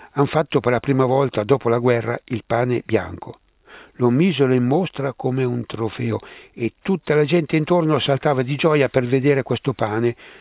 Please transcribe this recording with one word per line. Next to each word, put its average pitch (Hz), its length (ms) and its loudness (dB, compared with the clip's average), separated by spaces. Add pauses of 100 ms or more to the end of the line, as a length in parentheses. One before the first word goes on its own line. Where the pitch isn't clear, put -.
(120)
han 139 160 2
fatto 151 320 0
per 120 100 0
la 123 80 2
prima 135 260 0
volta 127 380 0
dopo 120 260 0
la 117 100 2
guerra 120 380 0 (100)
il 113 200 -6
pane 120 380 0
bianco. 95 560 -4 (540)
Lo 120 160 2
misero 135 440 2
in 127 100 2
mostra 139 480 -2
come 131 300 -4
un 123 240 -4
trofeo 110 540 -6 (320)
e 117 300 -6
tutta 175 340 -2
la 151 80 4
gente 156 320 0
intorno 156 420 2
saltava 135 440 0
di 127 120 -2
gioia 147 340 2
per 127 180 2
vedere 135 360 2
questo 123 300 -2
pane 113 420 0 (260)